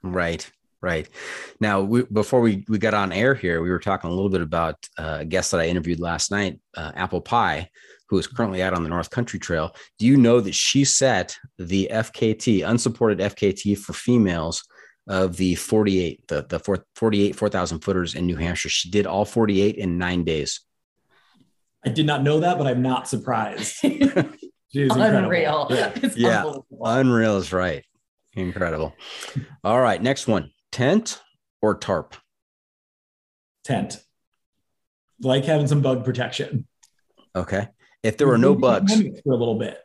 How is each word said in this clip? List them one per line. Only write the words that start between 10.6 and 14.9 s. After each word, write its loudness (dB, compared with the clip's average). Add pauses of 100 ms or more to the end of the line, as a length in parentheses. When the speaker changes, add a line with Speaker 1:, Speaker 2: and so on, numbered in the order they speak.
Speaker 1:
set 0 (200)
the -2
F -4
K 0
T, 2
unsupported 0
F -2
K 2
T 0
for -12
females 0 (460)